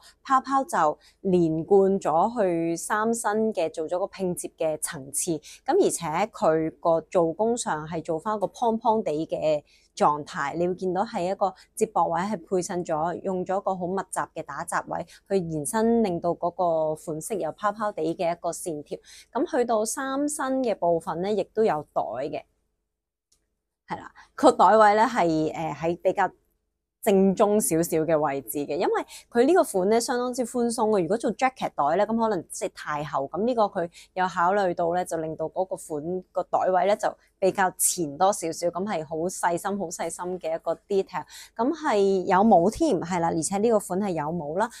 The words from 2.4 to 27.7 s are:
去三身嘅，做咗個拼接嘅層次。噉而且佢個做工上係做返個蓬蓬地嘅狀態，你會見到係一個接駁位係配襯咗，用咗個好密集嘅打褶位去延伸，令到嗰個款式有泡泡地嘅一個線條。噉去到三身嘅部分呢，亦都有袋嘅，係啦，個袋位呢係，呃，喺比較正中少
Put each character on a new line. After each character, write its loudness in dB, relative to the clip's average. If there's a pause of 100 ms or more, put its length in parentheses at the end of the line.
去 0
三 0
身 0
嘅， -2
做 -6
咗 -2
個 -4
拼 -4
接 -10
嘅 -2
層 -10
次。 -2 (340)
噉 2 (100)
而 2
且 -6 (260)
佢 2 (100)
個 2
做 2
工 0
上 -4
係 -6
做 -4
返 -4
個 -2
蓬 0
蓬 2
地 -2
嘅 0 (320)
狀 2
態， -6
你 0
會 -2
見 -4
到 0
係 -4
一 -2
個 -2 (220)
接 -2
駁 0
位 -2
係 -4
配 -4
襯 -4
咗， -2
用 -4
咗 -2
個 -2
好 -6
密 -4 (140)
集 -6 (140)
嘅 -10
打 -10
褶 -4
位 -6 (240)
去 0
延 -4
伸， 2
令 -2
到 -2
嗰 -2
個 0
款 -8
式 -6
有 -4
泡 -2
泡 -4
地 -4 (120)
嘅 -2
一 -4
個 -6
線 -8
條。 -10 (360)
噉 -2
去 0
到 0
三 -4
身 -2
嘅 0
部 2
分 -6
呢， -2
亦 0
都 -2
有 0 (100)
袋 -2
嘅， -8 (1400)
係 -8
啦， -20 (240)
個 6
袋 6
位 8
呢 4
係， 0
呃， -6
喺 -4
比 2
較 0 (720)
正 6
中 4
少 0